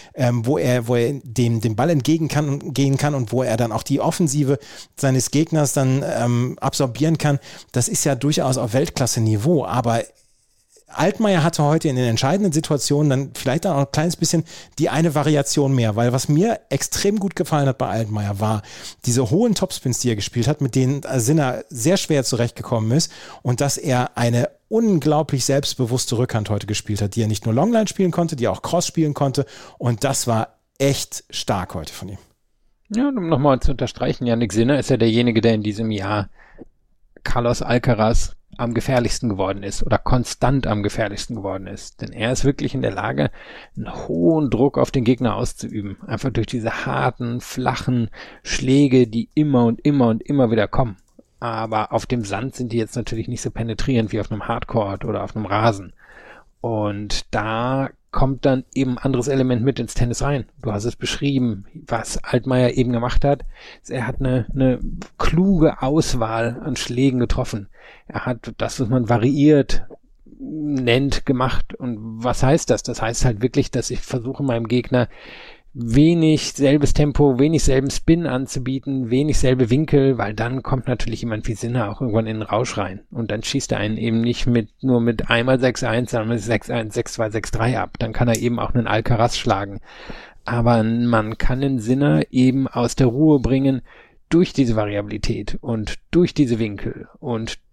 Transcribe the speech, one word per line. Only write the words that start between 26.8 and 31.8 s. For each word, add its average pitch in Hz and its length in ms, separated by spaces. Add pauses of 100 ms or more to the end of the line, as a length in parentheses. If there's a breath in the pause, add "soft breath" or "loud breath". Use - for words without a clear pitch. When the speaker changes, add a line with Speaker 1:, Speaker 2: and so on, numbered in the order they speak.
Speaker 1:
hat, 101 160
die 120 60
er 107 60
nicht 110 180
nur 113 80
Longline 214 340
spielen 185 220
konnte, 160 260
die 117 80
er 101 80
auch - 80
Cross - 260
spielen 156 280
konnte 139 320 (320 loud breath)
und 120 260
das - 220
war 110 320 (200)
echt - 520
stark - 440
heute 80 200